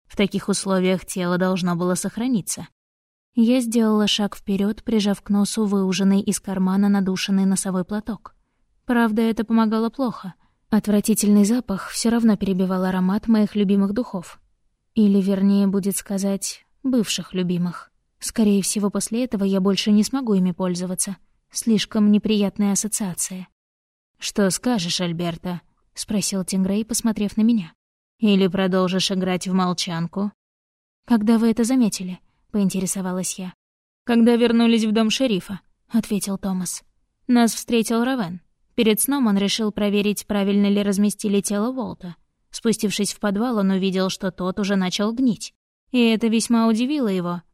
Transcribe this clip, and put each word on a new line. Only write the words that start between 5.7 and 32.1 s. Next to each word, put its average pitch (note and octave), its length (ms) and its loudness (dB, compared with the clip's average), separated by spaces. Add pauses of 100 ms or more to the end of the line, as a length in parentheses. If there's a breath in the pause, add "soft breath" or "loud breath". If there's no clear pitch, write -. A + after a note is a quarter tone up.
из G#3 180 -2
кармана F#3+ 500 0
надушенный F#3+ 580 0
носовой F#3 380 -2
платок. G#3+ 520 -10 (500)
Правда, A#3 360 2
это A3+ 220 0
помогало A3+ 460 2
плохо. A3 440 -6 (360)
Отвратительный G#3 760 4
запах G3+ 460 -2
всё - 200 -2
равно A3+ 260 4
перебивал F#3+ 480 0
аромат F#3 420 0
моих G#3+ 300 2
любимых G3 360 2
духов. G#3 480 -8 (540)
Или, G3+ 260 4
вернее, G3 460 2
будет F#3+ 300 -2
сказать, G3 680 -4 (200)
бывших A#3+ 500 -2
любимых. F3 560 -4 (300)
Скорее G3+ 420 2
всего, G3+ 260 -2
после A3 360 -4
этого A3 180 -4
я G3 180 0
больше F#3+ 300 0
не G#3 140 4
смогу B3+ 300 -2
ими F#3 180 2
пользоваться. F3+ 640 -6 (340)
Слишком G#3 640 2
неприятная G3+ 600 2
ассоциация. F#3 760 -6 (680)
"Что - 320 0
скажешь, F3+ 500 -2
Альберта?" E3+ 600 -6 (340)
спросил G3 500 -4
Тингрей, F#3+ 400 -2
посмотрев G#3+ 520 -2
на A3 60 2
меня. A3 300 2 (460)
"Или G3 280 4
продолжишь F#3 640 0
играть F#3+ 380 -2
в F3+ 40 -2
молчанку?" F3+ 800 -2 (760)
"Когда A3+ 320 4
вы A3+ 120 2
это A3+ 140 0
заметили?" G#3+ 560 0 (300)